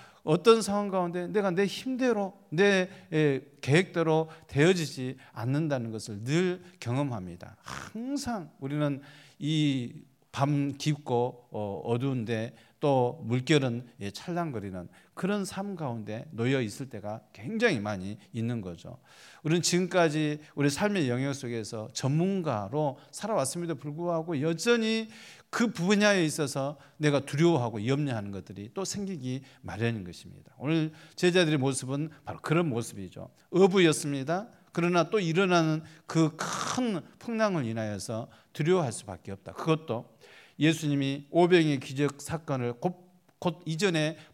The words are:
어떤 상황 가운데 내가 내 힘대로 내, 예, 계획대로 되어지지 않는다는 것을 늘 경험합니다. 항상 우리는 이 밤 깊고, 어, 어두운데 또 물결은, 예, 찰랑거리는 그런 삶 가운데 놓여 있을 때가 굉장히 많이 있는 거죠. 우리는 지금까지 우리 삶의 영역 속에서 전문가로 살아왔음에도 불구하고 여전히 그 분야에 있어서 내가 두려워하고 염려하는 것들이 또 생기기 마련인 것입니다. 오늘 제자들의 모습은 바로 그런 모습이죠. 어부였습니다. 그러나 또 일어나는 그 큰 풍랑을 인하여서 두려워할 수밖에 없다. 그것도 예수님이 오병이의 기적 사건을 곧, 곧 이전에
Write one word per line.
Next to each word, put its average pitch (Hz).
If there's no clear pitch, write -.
어떤 196
상황 202
가운데 180
내가 196
내 196
힘대로 233
내, 185
예, 151
계획대로 160
되어지지 143
않는다는 127
것을 110
늘 180
경험합니다. 117
항상 226
우리는 143
이 143
밤 143
깊고, 131
어, 104
어두운데 117
또 131
물결은, 127
예, 101
찰랑거리는 107
그런 196
삶 196
가운데 117
놓여 131
있을 113
때가 104
굉장히 190
많이 101
있는 117
거죠. 90
우리는 160
지금까지 165
우리 143
삶의 185
영역 131
속에서 117
전문가로 147
살아왔음에도 175
불구하고 160
여전히 220
그 226
분야에 196
있어서 143
내가 147
두려워하고 123
염려하는 131
것들이 98
또 190
생기기 147
마련인 107
것입니다. 92
오늘 156
제자들의 175
모습은 135
바로 -
그런 165
모습이죠. 104
어부였습니다. 165
그러나 170
또 220
일어나는 165
그 156
큰 220
풍랑을 208
인하여서 110
두려워할 156
수밖에 98
없다. -
그것도 156
예수님이 143
오병이의 165
기적 139
사건을 131
곧, 175
곧 175
이전에 160